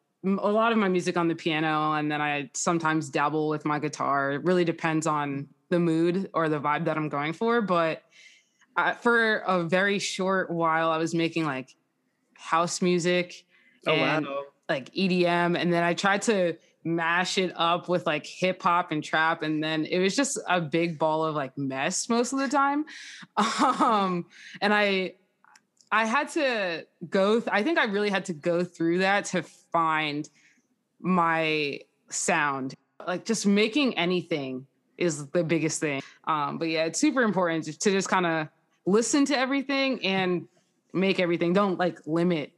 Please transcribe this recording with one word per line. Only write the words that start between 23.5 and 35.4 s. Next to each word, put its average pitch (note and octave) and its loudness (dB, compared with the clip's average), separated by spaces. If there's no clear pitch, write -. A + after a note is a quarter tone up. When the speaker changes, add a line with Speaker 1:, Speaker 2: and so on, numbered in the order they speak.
Speaker 1:
and G#3 2
I, G3 0
I A3 4
had C#4 0
to A3 -2
go G3+ 4
th-, A3+ -4
I G3+ 2
think E4 0
I D4 4
really G#3 0
had F#3+ -2
to F#3+ -6
go E3+ 0
through E3+ 0
that F#3+ 2
to F3 -2
find D#3 -2
my D#3+ 0
sound. C#3+ 0
Like, F3 -6
just A3 0
making A3 2
anything D#3+ -2
is D3 -2
the F3 0